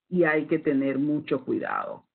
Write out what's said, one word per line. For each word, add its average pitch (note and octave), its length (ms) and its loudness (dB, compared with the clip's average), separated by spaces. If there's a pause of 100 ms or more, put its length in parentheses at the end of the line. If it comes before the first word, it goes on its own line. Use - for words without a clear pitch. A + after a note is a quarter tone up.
y F3+ 160 4
hay D3+ 220 2
que D#3 120 0
tener C3+ 400 0
mucho D3 460 0
cuidado - 600 -4 (100)